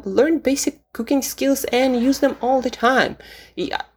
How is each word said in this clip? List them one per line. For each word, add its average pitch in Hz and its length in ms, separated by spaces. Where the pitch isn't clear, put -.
learn 254 340
basic 269 400
cooking 262 300
skills 269 440
and 247 360
use 269 180
them 269 220
all 254 200
the 254 80
time. 233 460
Yeah, - 260